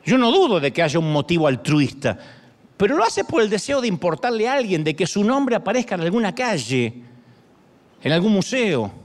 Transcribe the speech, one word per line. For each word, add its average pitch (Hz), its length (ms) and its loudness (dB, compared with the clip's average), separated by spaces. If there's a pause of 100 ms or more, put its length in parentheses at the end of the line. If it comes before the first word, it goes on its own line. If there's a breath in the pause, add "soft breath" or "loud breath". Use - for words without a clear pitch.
Yo 233 100 2
no 240 140 4
dudo 285 300 2
de 139 120 0
que 170 80 -2
haya 165 200 2
un 156 120 0
motivo 151 360 2
altruista, 131 680 0 (600 loud breath)
pero 226 200 2
lo 381 60 2
hace 427 220 0
por 311 180 0
el 208 80 2
deseo 262 300 -2
de 240 80 -2
importarle 214 600 -2
a 262 40 0
alguien, 196 320 -2
de 156 100 -2
que 175 140 -2
su 202 160 0
nombre 254 320 2
aparezca 226 400 -2
en 165 60 -4
alguna 190 340 -2
calle, 127 680 -2 (960 loud breath)
en 143 120 -2
algún 185 200 2
museo. 185 600 0 (120)